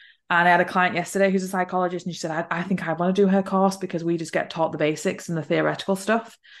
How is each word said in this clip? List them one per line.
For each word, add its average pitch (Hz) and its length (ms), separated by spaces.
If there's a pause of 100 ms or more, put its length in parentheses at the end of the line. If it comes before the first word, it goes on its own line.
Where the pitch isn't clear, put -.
(300)
And 175 180
I - 40
had 175 100
a 175 40
client 180 300
yesterday 190 340
who's 190 140
a 185 60
psychologist, 180 560
and 170 100
she - 60
said, 165 100
"I, 170 280
I 185 40
think 180 240
I 165 60
wanna 175 180
do 196 160
her 190 160
course 190 320
because 180 280
we 170 120
just 165 160
get 160 180
taught 160 220
the 160 60
basics 156 500
and 165 100
the 151 60
theoretical 156 540
stuff. - 400 (220)